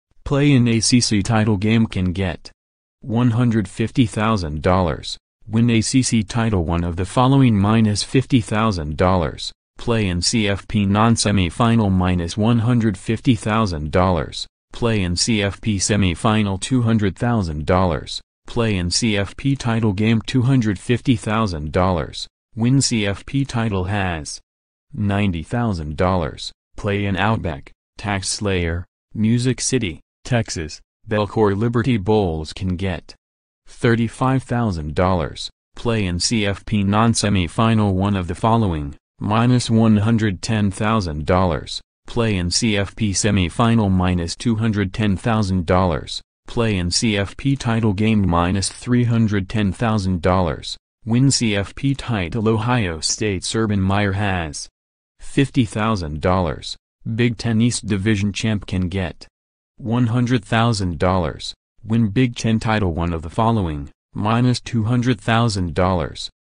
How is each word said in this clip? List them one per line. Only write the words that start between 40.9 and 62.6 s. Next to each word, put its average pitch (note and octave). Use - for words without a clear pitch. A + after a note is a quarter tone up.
dollars, F2+
play A2+
in F2
C G#2+
F G2
P G#2
semifinal G#2
minus F2+
two A#2
hundred G#2
ten G#2
thousand F#2+
dollars, F2+
play A2+
in F2
C A2
F G2
P C#3
title A2+
game G#2+
minus F2
three B2
hundred A2
ten G#2
thousand F#2+
dollars, F2+
win B2
C A2+
F G2
P C#3
title. G#2+
Ohio A2
State's G2
Urban G#2+
Meyer G2
has F#2+
fifty C3+
thousand F#2+
dollars, F2+
Big A#2+
Ten A2+
East A#2+
Division G2+
champ G#2+
can F2+
get F#2
one A#2
hundred A#2+
thousand G#2
dollars, F2+
win A2+
Big A#2+
Ten A2+
title G#2+